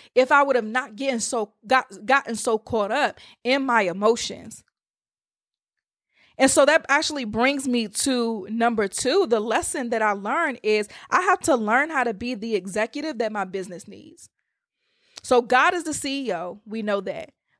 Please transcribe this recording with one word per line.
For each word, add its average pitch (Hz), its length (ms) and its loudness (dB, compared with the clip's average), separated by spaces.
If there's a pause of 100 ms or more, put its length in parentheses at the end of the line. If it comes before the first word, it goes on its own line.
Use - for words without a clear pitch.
(140)
if 254 180 4
I 285 100 8
would 277 140 2
have 226 80 0
not 226 320 -6
getting 262 240 -2
so, 220 320 -4 (140)
got, 214 400 0
gotten 247 300 2
so 220 200 0
caught 214 340 -2
up 247 300 0 (240)
in 269 220 2
my 240 160 4
emotions. 208 800 -2 (1700)
And 269 120 4
so 285 140 6
that 311 240 4
actually 285 380 0
brings 262 420 0
me 240 180 0
to 233 600 -2
number 226 400 0
two. 320 400 0
The 220 120 2
lesson 247 500 -4
that 226 100 0
I 214 120 2
learned 240 500 -4
is 214 260 0 (220)
I 311 100 4
have 381 200 2
to 320 140 2
learn 240 360 0
how 285 120 -2
to 233 120 -2
be 240 200 -6
the 226 200 -6
executive 214 640 -4
that 220 120 -2
my 208 140 -4
business 190 420 -10
needs. - 440 -20 (920)
So 247 200 2
God 277 320 2
is 349 100 -4
the 311 80 -6
C 277 360 -6
E 202 40 -2
O, 175 320 -8
we 220 160 -8
know 202 220 -2
that. 190 300 -10 (280)